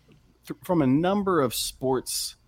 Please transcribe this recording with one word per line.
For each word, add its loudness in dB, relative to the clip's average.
th-, -12
from 0
a 4
number 2
of 0
sports -4